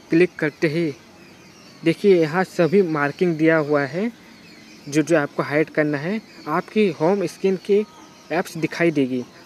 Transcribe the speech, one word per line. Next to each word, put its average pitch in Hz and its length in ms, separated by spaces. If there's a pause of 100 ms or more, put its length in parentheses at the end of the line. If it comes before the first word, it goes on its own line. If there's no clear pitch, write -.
click 170 260
करते 156 320
ही 156 260 (880)
देखिए, 175 380
यहाँ 160 220
सभी 180 380
marking 156 560
दिया 160 200
हुआ 147 260
है, 175 280 (760)
जो 143 140
जो 156 160
आपको 143 260
hide 147 260
करना 151 280
है। 185 240 (260)
आपकी 180 440
home 175 340
screen 190 400
के 208 180 (480)
apps 165 260
दिखाई 165 340
देगी 131 320 (220)